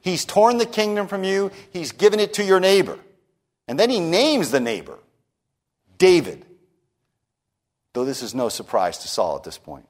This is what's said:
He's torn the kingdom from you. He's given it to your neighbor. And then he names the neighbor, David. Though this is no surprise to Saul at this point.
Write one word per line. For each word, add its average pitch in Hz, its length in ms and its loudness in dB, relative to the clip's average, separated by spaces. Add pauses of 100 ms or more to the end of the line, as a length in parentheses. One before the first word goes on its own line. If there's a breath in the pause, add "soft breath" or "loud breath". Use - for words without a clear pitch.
He's 180 240 -4
torn 233 320 4
the 233 80 0
kingdom 208 420 -2
from 196 160 -6
you. 196 280 -2 (200 loud breath)
He's 160 200 -8
given 208 280 4
it 208 160 0
to 208 80 -2
your 190 160 4
neighbor. 190 380 2 (720)
And 123 120 -6
then 233 100 4
he 240 100 0
names 185 500 2
the 131 100 2
neighbor, 113 380 -6 (1000)
David. 175 480 2 (1500)
Though 123 120 -4
this 127 180 -8
is 104 100 -12
no 123 160 -4
surprise 92 500 -4
to - 80 -14
Saul 85 280 -4
at - 80 -12
this 85 140 -16
point. 69 320 -18